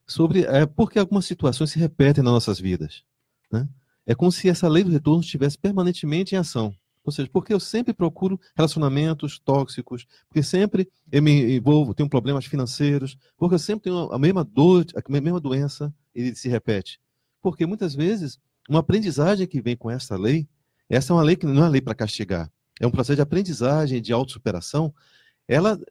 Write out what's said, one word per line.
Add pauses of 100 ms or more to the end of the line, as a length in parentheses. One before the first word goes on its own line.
sobre,
é,
por
que
algumas
situações
se
repetem
nas
nossas
vidas, (480)
né? (380)
É
como
se
essa
lei
do
retorno
estivesse
permanentemente
em
ação. (300)
Ou
seja,
porque
eu
sempre
procuro (160)
relacionamentos
tóxicos, (220)
porque
sempre (220)
eu
me
envolvo,
tenho
problemas
financeiros, (200)
porque
eu
sempre
tenho
a
mesma
dor, (100)
a (100)
mesma
doença, (220)
ele
se
repete. (420)
Porque
muitas
vezes, (300)
uma
aprendizagem
que
vem
com
essa
lei, (420)
essa
é
uma
lei
que
não
é
uma
lei
pra
castigar, (300)
é
um
processo
de
aprendizagem,
de
autossuperação, (540)
ela (120)